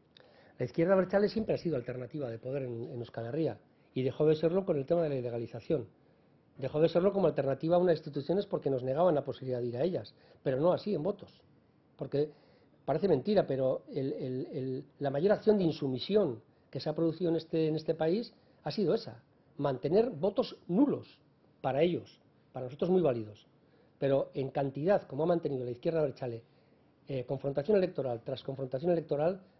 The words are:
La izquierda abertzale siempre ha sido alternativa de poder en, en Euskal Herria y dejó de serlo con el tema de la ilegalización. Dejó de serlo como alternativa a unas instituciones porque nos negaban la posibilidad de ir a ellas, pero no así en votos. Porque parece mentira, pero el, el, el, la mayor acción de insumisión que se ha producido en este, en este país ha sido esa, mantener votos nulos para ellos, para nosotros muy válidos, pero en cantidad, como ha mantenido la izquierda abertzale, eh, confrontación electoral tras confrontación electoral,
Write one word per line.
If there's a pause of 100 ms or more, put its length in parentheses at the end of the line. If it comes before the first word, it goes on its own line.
(600)
La
izquierda
abertzale
siempre
ha
sido
alternativa
de
poder
en,
en
Euskal
Herria (360)
y
dejó
de
serlo
con
el
tema
de
la
ilegalización. (680)
Dejó
de
serlo
como
alternativa
a
unas
instituciones
porque
nos
negaban
la
posibilidad
de
ir
a
ellas, (300)
pero
no
así
en
votos. (540)
Porque (520)
parece
mentira,
pero
el,
el,
el, (140)
la
mayor
acción
de
insumisión (280)
que
se
ha
producido
en
este,
en
este
país (300)
ha
sido
esa, (340)
mantener
votos (100)
nulos (400)
para
ellos, (320)
para
nosotros
muy
válidos, (520)
pero
en
cantidad,
como
ha
mantenido
la
izquierda
abertzale, (640)
eh,
confrontación
electoral
tras
confrontación
electoral, (180)